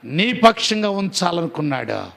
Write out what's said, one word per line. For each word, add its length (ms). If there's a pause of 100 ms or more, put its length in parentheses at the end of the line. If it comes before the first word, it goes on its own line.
నీ 280
పక్షంగా 580
ఉంచాలనుకున్నాడా? 1300